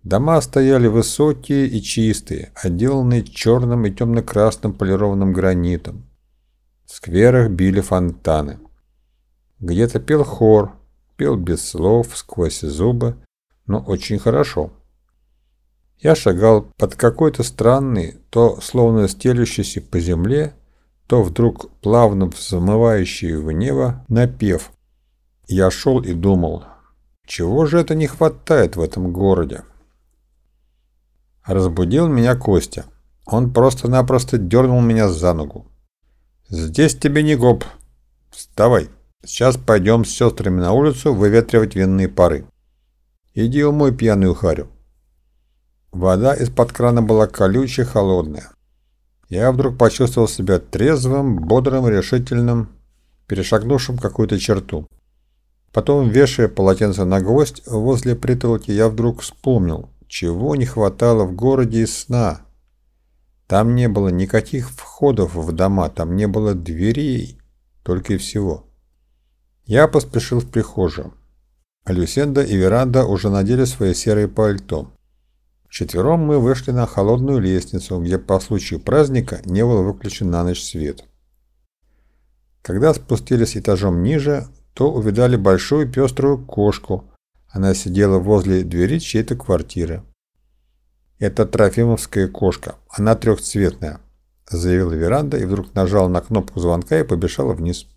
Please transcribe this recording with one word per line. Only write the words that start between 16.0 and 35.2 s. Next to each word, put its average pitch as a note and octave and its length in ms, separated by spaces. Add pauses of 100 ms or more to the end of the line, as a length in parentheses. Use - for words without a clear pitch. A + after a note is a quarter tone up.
шагал G#2+ 520 (100)
под - 180
какой-то A#2 480
странный, A#2+ 720 (120)
то A#2 320
словно A2+ 460
стелющийся A#2 720
по - 180
земле, G2 540 (540)
то A#2+ 160
вдруг F#2+ 480 (100)
плавно G#2 460
взмывающий F#2+ 1080
в D#2 160
небо B2+ 560
напев. A2+ 640 (760)
Я F#2 240
шел C3 300
и F#2 120
думал, E2+ 520 (640)
чего A#2 380
же D#3 120
это D#3+ 160
не D#3 140
хватает C#3+ 680
в E2+ 40
этом F2+ 300
городе? F2+ 520 (1800)
Разбудил F#2+ 640
меня B2+ 280
Костя. - 500 (400)
Он B2 260
просто-напросто B2+ 840
дернул B2 420
меня A2+ 300
за F2 240